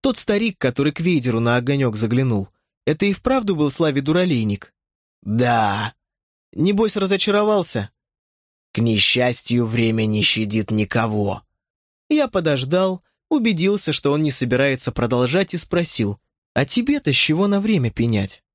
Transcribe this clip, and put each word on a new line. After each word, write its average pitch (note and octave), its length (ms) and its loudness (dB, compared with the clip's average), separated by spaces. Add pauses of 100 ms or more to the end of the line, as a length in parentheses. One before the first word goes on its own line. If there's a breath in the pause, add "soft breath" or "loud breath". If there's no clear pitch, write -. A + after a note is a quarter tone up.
Тот B3+ 160 0
старик, G#3+ 400 -2
который C#3 360 -2
к - 80 -10
Вейдеру B2+ 400 0
на A#2+ 160 2
огонёк B2 400 0
заглянул, A2+ 500 0 (380)
это D#3 200 0
и G3+ 80 2
вправду G#3 440 0
был D3 140 2
Славе D3 300 0
Дуралейник? C#3 720 0 (480)
"Да". A2 720 0 (600)
"Небось, G3+ 420 0
разочаровался?" G3 960 0 (800)
"К - 80 -4
несчастью, A#2+ 840 0
время A2 400 0
не G#2+ 180 0
щадит G#2+ 480 -2
никого". G#2+ 720 -2 (680)
Я D4+ 200 2
подождал, E3+ 760 0 (260)
убедился, G3+ 600 0
что C#3+ 220 0
он D3+ 80 0
не D3+ 100 2
собирается B2+ 600 0
продолжать, B2+ 600 0
и F3 40 -6
спросил: C3+ 600 -4 (340)
"А C3 120 0
тебе-то B3 460 0
с B2 60 0
чего F3 300 2
на G3+ 120 2
время G3 320 0
пенять?" A2 520 -2 (120)